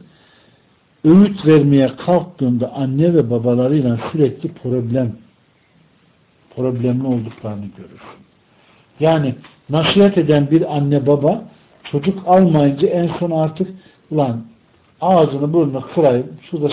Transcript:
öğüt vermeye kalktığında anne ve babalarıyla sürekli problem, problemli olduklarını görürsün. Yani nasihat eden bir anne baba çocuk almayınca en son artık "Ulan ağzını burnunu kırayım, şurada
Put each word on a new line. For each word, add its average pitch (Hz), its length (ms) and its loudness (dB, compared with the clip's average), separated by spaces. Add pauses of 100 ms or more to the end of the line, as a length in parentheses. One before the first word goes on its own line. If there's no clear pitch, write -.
(1040)
öğüt 190 420 4
vermeye 143 500 4
kalktığında 131 760 -2
anne 139 420 0
ve 139 160 0
babalarıyla 123 680 0 (140)
sürekli 156 400 -2
problem, 123 600 -4 (1400)
problemli 127 500 -2
olduklarını 110 600 -6 (100)
görürsün. - 480 -20 (760)
Yani 151 340 0 (360)
nasihat 196 480 2
eden 147 320 2
bir 156 260 0
anne 143 300 0
baba 143 380 0 (400)
çocuk 147 420 -4
almayınca 160 640 2
en 175 200 -2 (100)
son 175 120 -6
artık 160 380 -4 (420)
"Ulan 131 340 -2 (560)
ağzını 151 520 2
burnunu 139 420 -2
kırayım, 131 320 2 (240)
şurada 147 220 -2